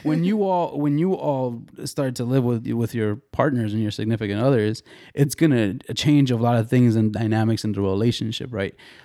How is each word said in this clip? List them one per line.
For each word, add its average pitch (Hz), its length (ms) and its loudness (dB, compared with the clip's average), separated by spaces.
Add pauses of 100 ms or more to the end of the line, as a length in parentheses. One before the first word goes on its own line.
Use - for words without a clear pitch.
When 156 220 0
you 208 180 0
all, 180 380 -2
when 147 180 0
you 180 160 2
all 131 480 -4 (220)
start 135 320 -4
to 123 80 -4
live 127 180 2
with, 120 240 0
with 117 260 -2
your 107 240 -2 (140)
partners 123 420 0
and 107 80 -2
your 104 120 -2
significant 110 500 -2
others, 120 400 2 (320)
it's 143 220 0
gonna 117 380 2 (200)
change 143 380 2
a 120 40 0
lot 120 200 2
of 113 120 0
things 123 280 4
and 110 160 2
dynamics 110 520 0
in 110 60 -2
the 98 100 -4
relationship, 110 720 -2
right? 101 220 -4 (300)